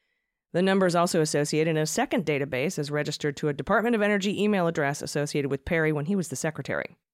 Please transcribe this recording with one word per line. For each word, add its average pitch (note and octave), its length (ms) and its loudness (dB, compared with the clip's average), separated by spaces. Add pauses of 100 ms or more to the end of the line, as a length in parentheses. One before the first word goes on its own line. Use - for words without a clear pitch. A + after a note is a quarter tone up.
(520)
The E3+ 100 2
number F#3+ 220 4
is F3 120 2
also F3 240 4
associated D3+ 500 2
in D#3 60 0
a D#3 100 2
second A#3 400 -2
database C#3 500 -2
as D3 140 -4
registered D3 460 -4
to D#3 120 -2
a C#3+ 40 0
Department G3+ 420 0
of G#3 80 0
Energy G3+ 400 0
email G3+ 240 2
address D3 340 -2
associated D3 480 -2
with C3+ 160 -4
Perry D#3 280 2
when C#3+ 140 -2
he G3+ 100 0
was F3+ 100 0
the - 80 -8
secretary. C3+ 640 -4 (180)